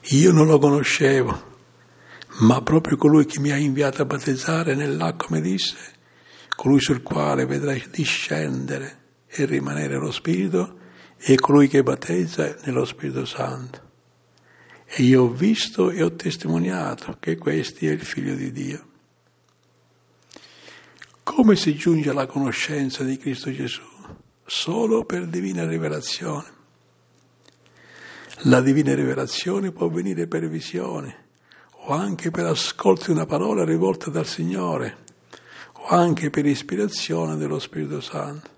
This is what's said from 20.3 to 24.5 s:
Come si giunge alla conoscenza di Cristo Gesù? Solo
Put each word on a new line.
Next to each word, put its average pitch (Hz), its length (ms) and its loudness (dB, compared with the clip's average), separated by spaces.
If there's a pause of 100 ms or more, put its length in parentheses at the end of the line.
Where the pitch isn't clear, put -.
Come 214 320 6
si 156 180 0
giunge 156 360 2
alla 135 160 0
conoscenza 135 800 -4
di 131 100 -2
Cristo 131 340 -6
Gesù? 131 320 -8 (640)
Solo 220 600 0